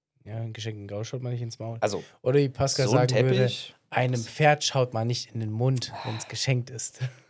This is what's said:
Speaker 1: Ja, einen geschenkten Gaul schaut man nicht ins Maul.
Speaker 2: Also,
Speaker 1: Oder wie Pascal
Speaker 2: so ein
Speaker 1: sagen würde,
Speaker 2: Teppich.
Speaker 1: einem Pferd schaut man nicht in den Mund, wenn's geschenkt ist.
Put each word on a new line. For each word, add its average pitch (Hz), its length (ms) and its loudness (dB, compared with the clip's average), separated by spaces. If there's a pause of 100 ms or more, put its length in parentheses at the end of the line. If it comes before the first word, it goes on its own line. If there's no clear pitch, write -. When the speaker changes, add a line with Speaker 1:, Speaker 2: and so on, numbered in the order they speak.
(240)
Speaker 1:
Ja, 107 140 -12
einen 113 160 -8
geschenkten 107 340 -10
Gaul 101 180 -6
schaut 127 160 -8
man 123 100 -6
nicht 120 100 -4
ins 117 180 -10
Maul. 113 220 -8
Speaker 2:
Also, 101 220 -2 (180)
Speaker 1:
Oder 135 180 4
wie 139 100 4
Pascal 135 380 0
Speaker 2:
so 120 100 6
ein 123 120 6
Speaker 1:
sagen 127 160 4
würde, 127 120 4
Speaker 2:
Teppich. - 380 0 (140)
Speaker 1:
einem 127 340 0
Pferd 151 400 4
schaut 127 300 0
man 113 140 0
nicht - 260 -4
in 117 60 -4
den 110 120 -4
Mund, 123 420 0 (120)
wenn's 113 220 -8
geschenkt 123 420 -2
ist. - 300 -8 (300)